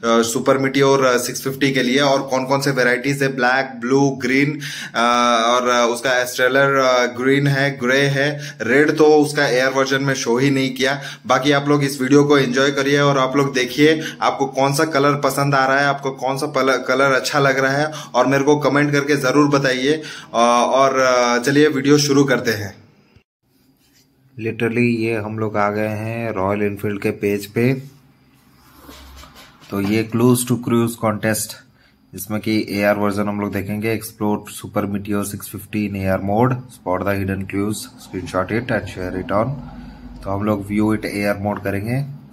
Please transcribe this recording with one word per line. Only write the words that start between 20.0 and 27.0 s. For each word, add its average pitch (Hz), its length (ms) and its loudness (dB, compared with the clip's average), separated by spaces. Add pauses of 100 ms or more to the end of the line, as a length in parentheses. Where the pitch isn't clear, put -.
अ, 120 340 4
और, 131 320 2
अ, 123 380 2
चलिए 143 300 4
video 139 300 2
शुरू 143 260 4
करते 117 280 0
हैं। - 360 -8 (1500)
Literally 113 360 -2
ये 117 380 0
हम 107 240 -6
लोग 107 180 -2
आ 104 120 2
गए 107 180 -2
हैं 113 440 -6
Royal 101 300 -2
Enfield 101 400 -4